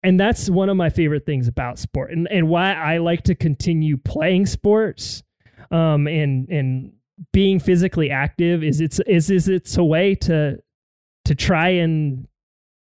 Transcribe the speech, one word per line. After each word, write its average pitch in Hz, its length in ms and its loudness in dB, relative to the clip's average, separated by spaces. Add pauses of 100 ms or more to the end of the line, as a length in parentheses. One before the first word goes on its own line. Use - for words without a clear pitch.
and 185 160 4
that's 208 300 0
one 190 200 2
of 196 80 0
my 170 120 2
favorite 151 360 -2
things 131 220 -2
about 123 320 -6
sport - 320 -8
and, 170 180 -2
and 175 200 0
why 180 240 2
I 160 240 -2
like 170 260 0
to 185 120 2
continue 156 640 0
playing 190 500 0
sports, - 760 -2 (480)
um, 156 360 2
and, 143 420 -2
and 131 420 -4 (400)
being 190 280 2
physically 175 520 0
active 160 520 -2
is 147 180 0
it's, 165 260 -2
is, 170 240 2
is 180 160 2
it's 185 300 -2
a 175 60 2
way 175 320 2
to, 151 440 0 (680)
to 147 100 2
try 160 340 2
and 156 580 0 (580)